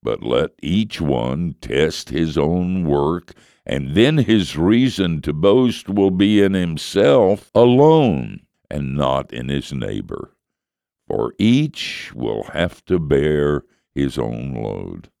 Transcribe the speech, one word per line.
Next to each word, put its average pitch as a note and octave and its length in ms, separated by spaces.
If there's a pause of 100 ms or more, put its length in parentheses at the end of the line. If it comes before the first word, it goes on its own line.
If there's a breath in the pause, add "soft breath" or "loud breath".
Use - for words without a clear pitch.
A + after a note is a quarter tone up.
But A1 200
let B1 280 (100)
each G2 400
one C#2 580
test D2+ 500
his D#2 280
own F2+ 480
work, D2 480 (320 soft breath)
and C#2 300
then C#3+ 240
his G#2 360
reason F#2 680
to D2+ 100
boast G#2+ 560
will G2 220
be G2+ 300
in G2 120
himself G2 1000
alone, B2 880 (280)
and C#2 260
not C2+ 380
in B1 160
his C#2 240
neighbor. G1+ 600 (720)
For A#1 320
each - 760
will A1 300 (100)
have E2+ 320
to F2+ 140
bear D2 640 (320)
his C#2 240
own A#1 340
load. G1+ 560 (100)